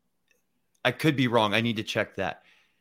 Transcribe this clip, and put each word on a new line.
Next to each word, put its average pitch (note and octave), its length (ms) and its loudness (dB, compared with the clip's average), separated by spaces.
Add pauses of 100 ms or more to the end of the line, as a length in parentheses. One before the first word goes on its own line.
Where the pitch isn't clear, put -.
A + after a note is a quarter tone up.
(840)
I B2 80 2
could D3 240 0
be B2+ 120 2
wrong. A2 260 2
I A2 60 2
need A#2 160 -2
to A2 60 -6
check - 340 -4
that. F#2 260 -6 (380)